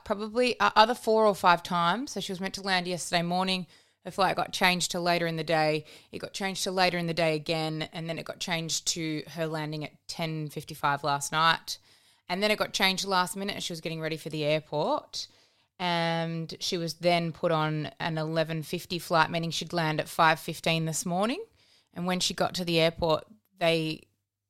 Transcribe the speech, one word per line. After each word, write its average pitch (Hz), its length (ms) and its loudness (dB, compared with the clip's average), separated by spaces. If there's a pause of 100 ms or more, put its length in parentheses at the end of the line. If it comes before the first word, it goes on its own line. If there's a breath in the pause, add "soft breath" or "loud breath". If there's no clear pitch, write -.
probably, 220 560 0
uh, 202 160 4
other 220 200 8
four 220 320 4
or 196 80 4
five 175 280 6
times. 185 480 0
So 202 80 -6
she 190 120 -6
was 175 100 -8
meant 190 140 -6
to 196 60 -10
land 185 260 0
yesterday 175 340 -2
morning. 185 460 0 (360)
Her 185 80 -10
flight 180 240 2
got - 160 -2
changed 180 400 2
to 185 80 -2
later 170 280 2
in 165 80 -2
the 160 80 -4
day. 156 420 2 (260 soft breath)
It - 80 -10
got - 140 -12
changed 190 300 -6
to 202 80 -4
later 180 260 2
in 170 100 -2
the 165 60 -2
day 160 220 2
again, 156 580 -2
and 165 160 -8
then 160 80 -8
it 151 80 -10
got - 140 -12
changed 165 500 -4
to 156 320 -4 (120)
her 165 120 -4
landing 156 380 -6
at - 80 -10 (160)
ten 156 420 -6
fifty-five 147 540 -2
last 143 280 0
night. 160 460 2 (520)
And 180 140 -2
then 214 80 4
it 208 60 2
got 160 160 -2
changed 190 320 2
last 180 320 0
minute 196 200 -6
as 185 60 -8
she - 100 -6
was 160 60 -10
getting 165 220 -6
ready 156 160 -4
for 156 120 -10
the 151 140 -4
airport. 156 840 -2 (520)
And 165 800 0
she - 180 -4
was 165 180 -4
then 170 360 2
put 170 200 0
on 156 480 0
an 165 180 -4
eleven 160 460 -2
fifty - 360 -6
flight, 165 300 2
meaning 165 220 -2
she'd 160 220 -6
land 156 260 0
at 143 100 -4
five 160 300 4
fifteen 160 460 -2
this 160 200 -4
morning. 214 380 -2 (500)
And 175 140 -8
when 180 120 0
she 180 140 0
got - 220 -2
to 180 100 -4
the 170 140 2
airport, 165 460 2 (340)
they 165 420 2 (480)